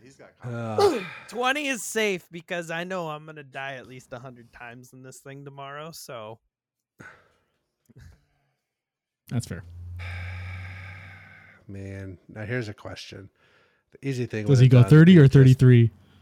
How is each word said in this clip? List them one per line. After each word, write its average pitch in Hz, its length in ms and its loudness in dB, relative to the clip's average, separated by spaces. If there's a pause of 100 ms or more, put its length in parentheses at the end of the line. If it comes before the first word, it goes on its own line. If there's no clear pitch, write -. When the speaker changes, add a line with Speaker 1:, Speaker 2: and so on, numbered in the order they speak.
Speaker 1:
he's 131 140 -20
got 101 140 -20 (120)
Speaker 2:
Uh, 123 560 -4 (160)
Speaker 3:
<clears throat> - 140 -20
Twenty 262 380 -6
is 262 140 -8
safe 208 480 -6
because 170 400 -14
I 170 140 -10
know 180 260 -10
I'm 151 160 -16
gonna 156 180 -20
die 135 320 -16
at 117 120 -20
least 127 240 -20
a 123 80 -16
hundred 120 320 -20
times 123 400 -20
in 131 120 -20
this 131 160 -20
thing 139 260 -20
tomorrow, 139 460 -18
so. 113 480 -18 (3000)
Speaker 4:
That's 123 180 -8
fair. 90 160 -16 (360)
Speaker 2:
<sighs> - 1700 -18
Man, 98 480 -16 (120)
now 107 160 -16
here's 117 240 -8
a 104 40 -14
question. - 560 -20 (640)
The - 160 -16
easy 123 180 -8
thing 107 200 -10
Speaker 4:
Does 107 60 -4
Speaker 2:
would 127 80 4
Speaker 4:
he 127 60 6
Speaker 2:
have 123 60 4
Speaker 4:
go 127 60 6
Speaker 2:
done 123 80 8
would - 40 -2
Speaker 4:
thirty 160 260 8
Speaker 2:
be 170 40 8
Speaker 4:
or 143 40 8
Speaker 2:
just 139 100 6
Speaker 4:
thirty-three? 127 580 6 (300)